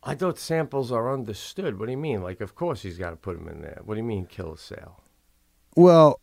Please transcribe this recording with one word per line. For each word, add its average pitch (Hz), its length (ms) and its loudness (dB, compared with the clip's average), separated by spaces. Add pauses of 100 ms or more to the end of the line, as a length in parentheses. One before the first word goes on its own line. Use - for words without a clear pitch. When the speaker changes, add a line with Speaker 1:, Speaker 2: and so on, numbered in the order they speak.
Speaker 1:
I 139 140 -6
thought 170 240 -2
samples 139 540 -2
are 120 200 -2
understood. 123 640 -8
What 110 80 -6
do 120 60 -6
you 131 60 -6
mean? 139 240 -4
Like, 90 180 -8
of 101 140 -10
course 165 280 -4
he's 87 160 -10
gotta 85 180 -8
put 87 200 -10
'em 82 120 -14
in 80 140 -14
there. 76 220 -16
What 107 100 -8
do 107 60 -6
you 117 60 -4
mean, 101 200 -4
kill 85 280 -12
a 78 40 -20
sale? - 440 -18 (760)
Speaker 2:
Well, 165 460 10